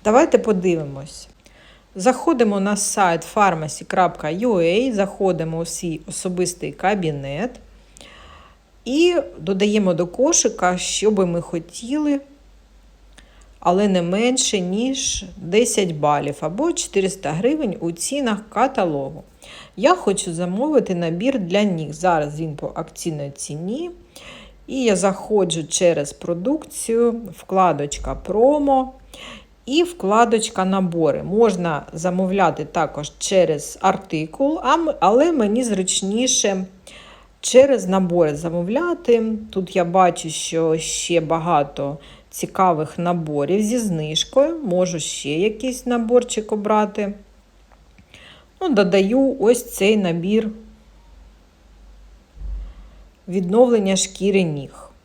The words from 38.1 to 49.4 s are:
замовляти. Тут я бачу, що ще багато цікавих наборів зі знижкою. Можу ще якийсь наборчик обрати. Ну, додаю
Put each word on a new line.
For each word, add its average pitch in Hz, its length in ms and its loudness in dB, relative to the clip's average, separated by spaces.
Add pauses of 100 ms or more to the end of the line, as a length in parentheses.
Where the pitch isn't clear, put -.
замовляти. 220 840 0 (280)
Тут 190 260 -4
я 175 80 2
бачу, 175 460 2
що 160 480 -2
ще 165 420 -2
багато 151 800 -2 (320)
цікавих 170 680 0
наборів 170 640 0
зі 226 160 0
знижкою. 208 800 0
Можу 180 420 -2
ще - 300 -8
якийсь 214 560 -2
наборчик 233 640 0
обрати. 208 640 0 (1500)
Ну, 381 80 -2
додаю 208 720 4